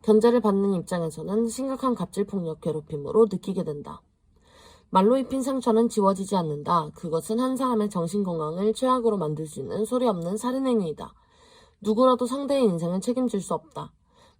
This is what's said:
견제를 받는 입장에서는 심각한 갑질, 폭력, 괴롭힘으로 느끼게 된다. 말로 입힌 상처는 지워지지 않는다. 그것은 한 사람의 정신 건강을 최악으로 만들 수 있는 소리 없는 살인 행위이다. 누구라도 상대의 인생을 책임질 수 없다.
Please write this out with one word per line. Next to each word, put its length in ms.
견제를 380
받는 340
입장에서는 720
심각한 460
갑질, 300
폭력, 360
괴롭힘으로 680
느끼게 340
된다. 380
말로 260
입힌 260
상처는 460
지워지지 480
않는다. 580
그것은 460
한 160
사람의 340
정신 320
건강을 520
최악으로 420
만들 300
수 140
있는 240
소리 220
없는 300
살인 300
행위이다. 460
누구라도 460
상대의 380
인생을 360
책임질 400
수 140
없다. 380